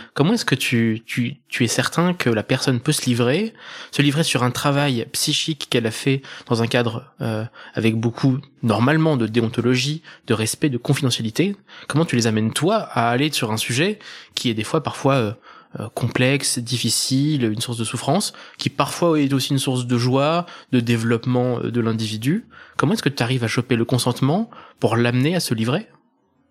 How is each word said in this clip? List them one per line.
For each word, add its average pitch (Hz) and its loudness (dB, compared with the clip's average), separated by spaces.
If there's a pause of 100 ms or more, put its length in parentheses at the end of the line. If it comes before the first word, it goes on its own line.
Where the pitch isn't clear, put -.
(140)
comment 160 2
est-ce 233 -2
que - 2
tu, 113 0
tu, 123 -6
tu - -2
es 117 2
certain 165 0
que 147 -2
la 110 2
personne 127 0
peut 151 0
se - -2
livrer, 127 2 (380)
se - -2
livrer 143 2
sur 123 0
un 123 2
travail 139 0
psychique - -4
qu'elle 117 0
a 110 -2
fait 135 -2 (240)
dans 113 0
un 117 0
cadre, 117 -2
euh, 113 -4 (300)
avec 110 2
beaucoup, 120 0 (240)
normalement, 135 4
de 113 0
déontologie, 120 0 (260)
de 127 2
respect, 110 0
de 120 -2
confidentialité ? 135 0 (320)
Comment 156 2
tu 135 0
les 117 2
amènes, 110 2
toi, 190 0
à 120 0
aller 135 0
sur 117 -2
un 110 -2
sujet 165 0 (360)
qui - -2
est 113 0
des 107 -4
fois, 156 -2
parfois, 135 0
euh, 110 0 (480)
euh, 107 -8
complexe, 131 0
difficile, 131 0
une 110 0
source 117 -6
de 117 -2
souffrance, 135 -2 (260)
qui - -2
parfois 156 2
est 139 2
aussi 131 0
une 139 0
source 127 -2
de 123 2
joie, 139 2 (240)
de 127 4
développement, 120 0
euh, 117 -4
de 120 0
l'individu ? 113 -2 (300)
Comment 147 2
est-ce 226 -2
que - 2
tu 135 -2
arrives 123 0
à 113 2
choper 123 0
le 113 4
consentement 135 2 (280)
pour 117 2
l'amener 123 2
à 170 0
se - -2
livrer ? 120 -2 (640)